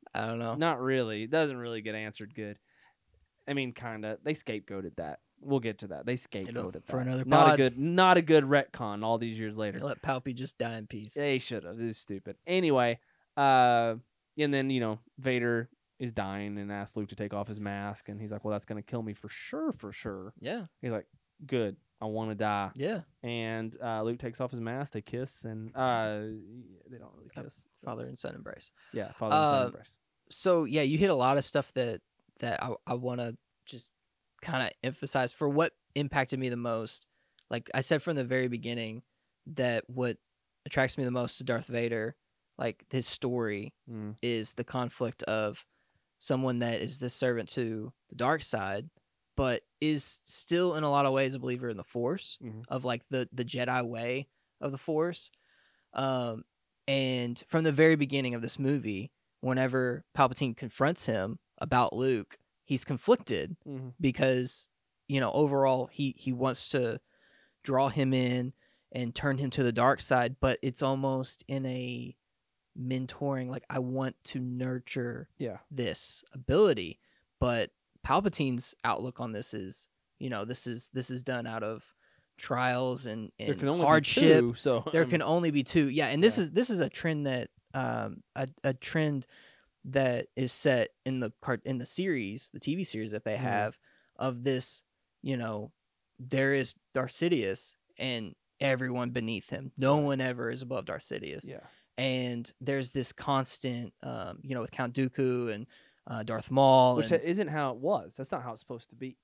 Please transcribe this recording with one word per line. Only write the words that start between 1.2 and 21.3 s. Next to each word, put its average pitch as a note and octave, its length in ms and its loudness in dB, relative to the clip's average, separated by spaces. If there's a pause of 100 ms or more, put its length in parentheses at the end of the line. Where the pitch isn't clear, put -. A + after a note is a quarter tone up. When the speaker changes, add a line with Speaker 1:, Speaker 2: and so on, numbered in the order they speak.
Speaker 2:
It A#2 60 -8
doesn't D3+ 260 2
really A#2 260 -6
get G#2+ 140 -4
answered G#2+ 380 -10
good. G#2 240 -8 (920)
I C#3 60 -4
mean, C3 180 -4
kinda. A2 500 -8
They D3+ 120 -2
scapegoated G2 600 -8
that. D#2 240 -8 (200)
We'll C#3 200 0
get A2 200 -6
to G2+ 80 -10
that. D2+ 180 -10
They B2 60 -2 (340)
Speaker 1:
You A#2 60 -10
know, A#2+ 100 -4
Speaker 2:
scapegoated F#2+ 240 -10
Speaker 1:
for B2+ 120 -4
Speaker 2:
that. B2+ 100 -2
Speaker 1:
another C3 160 -2
Speaker 2:
Not D3 240 8
a - 20 10
Speaker 1:
pod. D3+ 60 8
Speaker 2:
good, C3 220 4
not F3+ 400 8
a E3+ 40 6
good D#3 220 8
retcon A#2 600 0
all A2+ 140 4
these A2+ 200 -4
years G#2+ 200 -6
later. G#2 220 -4
Speaker 1:
Let C#3+ 220 -6
Palpy C3 320 -4
just C3 240 -8
die A#2 200 -4
in G#2+ 80 -12
peace. G#2+ 300 -12
Speaker 2:
They C#3+ 220 2
should A2 260 -6
have. F#2 160 -10
It A#2 40 -2
was A2+ 140 -4
stupid. - 380 -10 (100)
Anyway, C#3 540 4 (360)
uh, B2 600 6 (420)
and C#3+ 160 2
then, C3+ 160 2
you C3 100 0
know, A2 200 -2 (180)
Vader A#2+ 520 0 (280)
is B2 140 -6
dying G2+ 460 -4
and G2+ 140 -8
asks G2+ 240 -8
Luke G#2 140 -4
to G2+ 60 -14
take G#2 180 -6
off G2+ 140 -4
his G#2+ 120 -8
mask, G2+ 480 -8
and G#2 120 -10
he's G#2+ 120 -10
like, G#2+ 120 -10
"Well, G#2+ 80 -2
that's G#2 120 -4
gonna G#2+ 180 -8
kill A#2+ 200 -6
me G#2+ 120 -8
for - 140 -16
sure, D4+ 440 -6
for G2+ 200 -10
sure." G2 480 -10
Speaker 1:
Yeah. F3+ 260 -6 (160)
Speaker 2:
He's B2 100 -4
like, G#2+ 140 -4 (400)